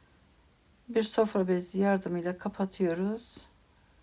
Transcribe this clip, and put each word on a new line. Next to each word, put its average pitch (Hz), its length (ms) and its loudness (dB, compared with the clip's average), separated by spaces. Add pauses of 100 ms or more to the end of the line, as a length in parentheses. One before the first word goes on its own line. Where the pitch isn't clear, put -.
(880)
bir 220 140 2
sofra 208 440 2
bezi 180 320 0
yardımıyla 185 580 2
kapatıyoruz. 196 1000 -2 (640)